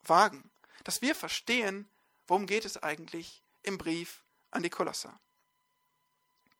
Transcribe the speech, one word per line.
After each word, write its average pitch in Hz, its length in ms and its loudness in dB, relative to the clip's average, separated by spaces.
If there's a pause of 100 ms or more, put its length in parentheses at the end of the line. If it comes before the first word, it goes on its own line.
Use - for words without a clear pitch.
wagen, 165 480 6 (340)
dass - 160 -4
wir 240 140 2
verstehen, 208 760 -2 (380)
worum 196 180 2
geht 208 220 0
es - 160 -10
eigentlich 165 600 -8 (200)
im 196 160 -4
Brief 170 440 -4 (280)
an 175 120 -4
die 175 80 -2
Kolosser. - 480 -6 (1400)